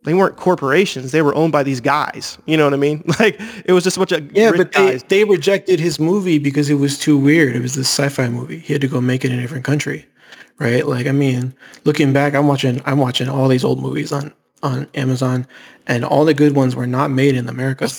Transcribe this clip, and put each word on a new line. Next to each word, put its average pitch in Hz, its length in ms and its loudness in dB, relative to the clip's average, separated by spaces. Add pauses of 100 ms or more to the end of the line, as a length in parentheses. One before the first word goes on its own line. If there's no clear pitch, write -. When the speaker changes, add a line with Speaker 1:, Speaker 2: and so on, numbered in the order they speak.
Speaker 1:
they 151 100 -2
weren't 190 220 2
corporations. 147 760 0
They 151 80 2
were 147 140 2
owned 156 180 2
by 147 100 2
these 135 160 -2
guys. 139 680 -4
You 156 100 0
know 156 80 4
what 139 80 2
I 139 60 0
mean? 151 260 0
<laughs> 170 160 -2
Like, 220 180 2 (280)
it 180 80 2
was 180 100 2
just 180 140 -2
a - 20 0
bunch 185 120 -2
of 156 220 -6
Speaker 2:
Yeah, 220 140 4
Speaker 1:
rich 170 80 2
Speaker 2:
but 180 160 0
they, 127 200 4
Speaker 1:
guys. 127 160 -6
Speaker 2:
they 196 160 4
rejected 190 540 2
his 156 220 -2
movie 180 380 2
because 143 320 0
it 147 60 2
was 139 220 0
too 147 200 2
weird. 139 360 4
It 123 60 -2
was 123 140 -6
this 131 120 -4
sci-fi 139 440 -2
movie. 123 300 -10
He 156 120 -6
had 147 80 -2
to 135 80 -2
go 127 140 -2
make 127 240 -2
it 127 40 0
in 127 80 -4
a 123 40 -6
different 127 240 -8
country, 143 400 -4 (520)
right? 123 280 0
Like, 127 200 -2
I 135 60 -2
mean, 131 400 0 (320)
looking 147 300 2
back, 143 200 2
I'm 143 120 2
watching, 131 400 0
I'm 135 100 0
watching 127 320 0
all 135 180 0
these 127 160 4
old 131 200 0
movies 135 280 -6
on, 147 220 -6 (300)
on 139 320 -4
Amazon, 127 520 -2 (400)
and 120 160 -2
all 143 220 2
the 160 80 4
good 143 240 4
ones 131 180 2
were 127 120 -6
not 131 240 -2
made 135 240 2
in 123 120 -4
America. 127 400 -6 (120)